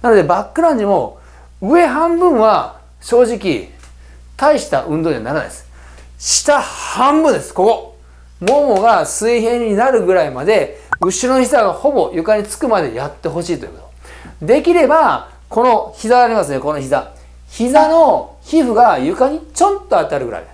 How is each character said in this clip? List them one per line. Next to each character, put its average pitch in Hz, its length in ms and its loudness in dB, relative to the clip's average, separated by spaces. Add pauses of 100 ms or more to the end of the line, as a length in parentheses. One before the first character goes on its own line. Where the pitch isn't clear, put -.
な 247 80 -2
の 226 80 6
で、 190 60 4
バ 175 180 0
ッ 208 60 -8
ク - 160 -4
ラ 330 100 4
ン 254 60 0
ジ 208 80 -2
も、 160 320 -2 (420)
上 311 260 2
半 330 320 -2
分 339 200 2
は 202 380 0 (260)
正 240 220 2
直、 185 440 -4 (720)
大 302 200 2
し - 120 -8
た 135 140 -2
運 160 180 -4
動 165 80 -2
に 139 60 -4
は 110 60 -10
な 117 120 -8
ら 147 60 -2
な - 40 -8
い - 40 -14
で - 40 -16
す。 - 140 -20 (520)
下 - 440 0
半 285 600 -2
分 285 120 2
で 151 60 -2
す、 - 120 -14
こ - 420 0 (460)
こ。 175 100 -4
も 285 260 2
も 190 40 0
が 208 240 2
水 226 380 -2
平 240 160 -2
に 220 180 -2
な 247 140 2
る 226 160 0
ぐ 185 80 2
ら 170 100 2
い 143 60 -6
ま 131 160 -6
で、 196 340 0 (220)
後 - 260 -2
ろ 262 60 0
の 262 80 2
膝 254 200 2
が 185 120 0
ほ 285 180 -2
ぼ 185 220 0
床 208 240 0
に 208 60 -4
つ - 140 -12
く 285 100 -4
ま 208 120 2
で 127 140 -6
や 135 140 -8
っ - 20 -12
て - 180 -10
ほ 160 140 -6
し 170 100 -8
い - 80 -6
と - 60 -14
い - 20 -16
う - 40 -18
こ - 180 -20 (500)
と。 151 60 -10
で 254 160 2
き 349 100 2
れ 339 140 4
ば、 254 420 0 (220)
こ 220 120 -2
の 240 320 0
膝 247 280 2
あ 240 40 4
り 226 80 -2
ま 208 80 0
す 147 80 -6
ね、 135 80 -4
こ 143 140 -4
の 147 80 -6
膝。 131 320 -4 (360)
膝 269 380 2
の 311 540 2
皮 320 220 0
膚 247 100 0
が 208 260 4
床 175 300 -2
に 311 120 -6 (120)
ち - 100 -2
ょ 403 100 2
ん 392 80 -6
と - 180 -2
当 156 80 0
た 143 120 -6
る 131 60 -6
ぐ 113 80 -10
ら 87 60 -10
い。 82 160 -14